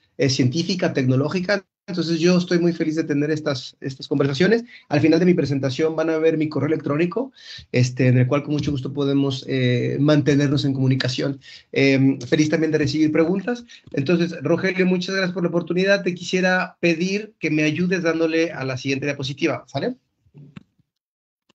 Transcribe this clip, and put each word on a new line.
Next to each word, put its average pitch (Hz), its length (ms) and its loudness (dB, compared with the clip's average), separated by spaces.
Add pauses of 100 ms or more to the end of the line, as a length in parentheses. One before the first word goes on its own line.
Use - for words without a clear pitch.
(180)
eh, 135 120 2
científica, 170 640 0
tecnológica. 151 720 0 (220)
Entonces, 170 320 -2
yo 180 180 4
estoy 175 220 2
muy 170 140 2
feliz 156 220 -2
de 160 80 -2
tener 151 280 -2
estas, 151 500 -6
estas 135 260 -10
conversaciones. 151 560 2 (240)
Al 143 140 0
final 160 180 6
de 180 60 2
mi 180 80 6
presentación 147 640 0
van 160 140 0
a 160 100 0
ver 160 180 2
mi 151 100 0
correo 143 200 -2
electrónico, 160 640 -2 (380)
este, 127 360 2
en 127 120 4
el 127 80 4
cual 143 160 0
con 147 100 -6
mucho 147 180 -2
gusto 135 220 -6
podemos, 139 540 0
eh, 123 520 0
mantenernos 143 640 2
en 139 100 0
comunicación. 131 680 -2 (300)
Em, 135 500 4
feliz 151 280 2
también 156 220 0
de 156 60 2
recibir 151 340 0
preguntas. 190 540 0 (280)
Entonces, 170 480 0
Rogelio, 180 440 0
muchas 180 300 0
gracias 185 180 -2
por 180 100 -4
la 170 60 0
oportunidad. 180 540 0
Te 180 100 -2
quisiera 185 640 -2
pedir 185 600 -2
que 160 100 -2
me 156 140 0
ayudes 175 400 0
dándole 165 480 0
a 127 120 -10
la 131 140 -6
siguiente 135 300 -4
diapositiva, 139 600 -4
¿sale? 208 280 -6 (1600)